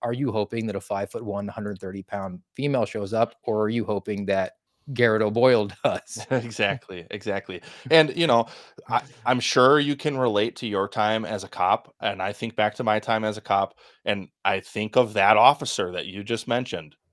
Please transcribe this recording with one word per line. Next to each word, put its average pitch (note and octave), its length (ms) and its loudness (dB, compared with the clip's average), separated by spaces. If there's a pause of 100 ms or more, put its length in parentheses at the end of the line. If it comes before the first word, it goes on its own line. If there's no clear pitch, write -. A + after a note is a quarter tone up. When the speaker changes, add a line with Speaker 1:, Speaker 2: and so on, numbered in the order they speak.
Speaker 1:
are A#2+ 100 -4
you B2+ 180 -2
hoping A2+ 360 -2
that G2 80 -4
a F#2 60 -4
five-foot-one, G2+ 680 -6
hundred G#2 320 -8
thirty F#2+ 240 -10
pound G2 360 -8 (140)
female C3 320 0
shows G2+ 280 -6
up, A#2 200 0 (100)
or G#2+ 180 0
are G#2+ 80 0
you A#2 140 0
hoping G2+ 440 -4
that F#2+ 260 -2 (400)
Garrett A2 300 4
O'Boyle A2 440 4 (100)
<laughs> - 60 -6
does? - 440 -4
Speaker 2:
<laughs> - 40 -8
Exactly, G#2 800 -4
exactly. G2 500 -6 (300)
And, D#3+ 260 4
you E3+ 120 0
know, A#2 180 4 (420)
I, A#2 140 0 (240)
I'm B2 140 2
sure C3 400 6
you C#3+ 160 0
can C#3+ 200 -4
relate A2+ 420 0
to A#2+ 100 -8
your G2 200 0
time A2 380 0
as F#2+ 180 -6
a F#2+ 40 -14
cop, F#2+ 440 0 (100)
and G2 200 -4
I G2 100 -2
think A2+ 240 -8
back G#2+ 200 0
to B2+ 80 -6
my G#2+ 160 2
time A2 240 -2
as G#2+ 120 -2
a G#2+ 60 -10
cop, G2 380 -2 (260)
and G2+ 220 -4 (180)
I G2 140 0
think G#2+ 360 -8
of A#2 180 2
that G#2 240 6
officer B2 560 4
that E2+ 120 -6
you F#2+ 180 -10
just A2+ 240 -4
mentioned, G2 480 -4 (180)